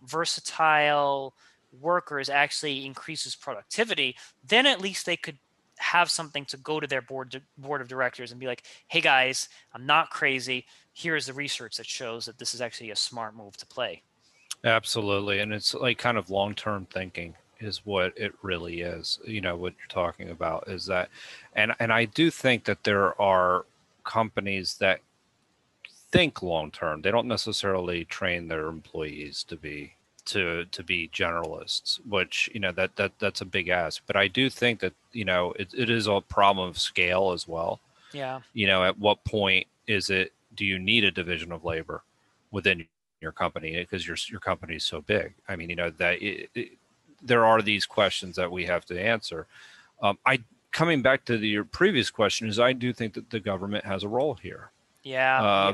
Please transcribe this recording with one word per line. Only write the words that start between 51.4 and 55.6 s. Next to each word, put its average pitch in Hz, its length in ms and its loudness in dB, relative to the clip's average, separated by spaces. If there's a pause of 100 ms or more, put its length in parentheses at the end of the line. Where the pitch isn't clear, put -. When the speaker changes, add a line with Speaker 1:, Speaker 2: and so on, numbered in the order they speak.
Speaker 2:
your 104 180 0
previous 170 440 2
question - 380 0
is 107 120 -2
I 123 120 6
do 123 220 -2
think 110 220 -6
that 110 140 -12
the 110 120 -4
government 101 420 -2
has 98 200 -4
a 104 40 -4
role 123 280 0
here. - 360 -14 (320)
Speaker 1:
Yeah, 131 380 2
Speaker 2:
Uh, 98 260 6